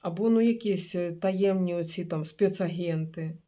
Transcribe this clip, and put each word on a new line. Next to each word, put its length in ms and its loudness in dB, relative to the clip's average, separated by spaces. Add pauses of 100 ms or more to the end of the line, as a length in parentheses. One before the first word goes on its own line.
Або, 280 0
ну, 100 6
якісь, 540 2
е, 180 -2
таємні 640 2
оці 300 -4
там 200 -4
спецагенти, 1120 -2 (100)